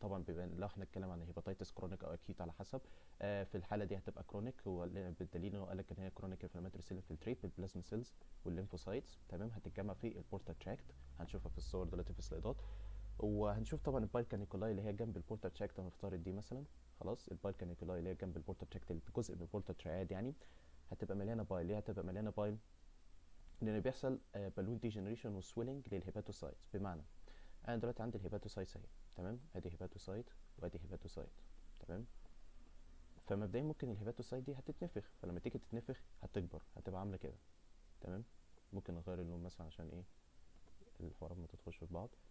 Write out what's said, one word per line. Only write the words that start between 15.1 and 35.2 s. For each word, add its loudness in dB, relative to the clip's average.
البورتال 0
تراكت، 0
هنفترض 0
دي 2
مثلا، -2
خلاص، 0
البايل 2
كانيكولاي 2
اللي 4
هي 2
جنب 0
البورتال -2
تراكت، -2
الجزء 2
من -2
البورتال 0
تراياد 2
يعني، 2
هتبقى 0
مليانه 4
بايل. 4
ليه 6
هتبقى 2
مليانه 2
بايل؟ 4
لان 6
بيحصل، 4
آه، 2
بالون 2
ديجنريشن 2
وسويلنج 0
للهيباتوسايتس. -2
بمعنى 2
انا 4
دلوقتي 4
عندي 2
الهيباتوسايتس 0
اهي، -6
تمام، 0
ادي -2
هيباتوسايت -2
وادي 0
هيباتوسايت، -4
تمام. -2
فمبدئيا 2
ممكن 0
الهيباتوسايت 0
دي 0
هتتنفخ، -2